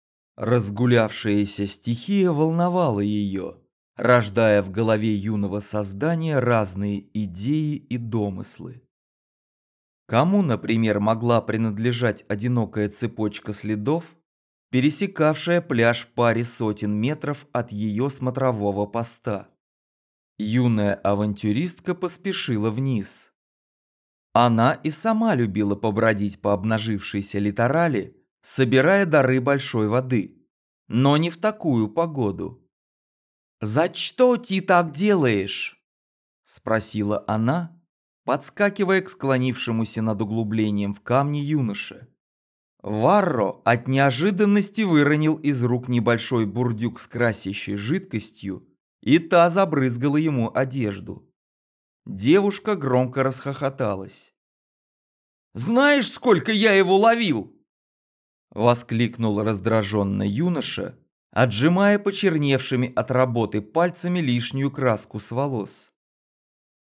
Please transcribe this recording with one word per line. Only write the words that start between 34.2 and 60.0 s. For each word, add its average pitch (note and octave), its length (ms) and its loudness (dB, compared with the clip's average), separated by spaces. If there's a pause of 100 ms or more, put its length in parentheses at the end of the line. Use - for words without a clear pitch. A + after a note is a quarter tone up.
ты F#3+ 240 -4
так F3 300 2
делаешь?» C#3 880 0 (640)
спросила G#2+ 840 -4
она, C3+ 480 -2 (500)
подскакивая F#3+ 760 0
к F#3 80 -8
склонившемуся B2 920 -2
над A2 200 -2
углублением G#2+ 720 0
в - 80 -14
камне C#3+ 400 -2
юноше. C#3+ 640 -4 (720)
Варро A#2+ 840 0
от A#2+ 240 2
неожиданности F#3+ 920 2
выронил D#3 540 4
из C#3+ 280 -2
рук B2 240 -2
небольшой A#2 580 0
бурдюк A#2 540 -4
с - 80 -18
красящей G#2 680 -4
жидкостью, G#2 920 -6 (340)
и D3 180 4
та E3+ 300 4
забрызгала C#3+ 680 0
ему C#3+ 360 0
одежду. A#2 800 -4 (760)
Девушка F#3+ 680 0
громко C3 480 0
расхохоталась. C3 1120 -6 (1160)
«Знаешь, B3+ 580 2
сколько A3 400 2
я G#3+ 220 4
его F#3+ 240 6
ловил?» G#3 580 2 (960)
воскликнул A#2 920 0
раздражённо G2+ 800 0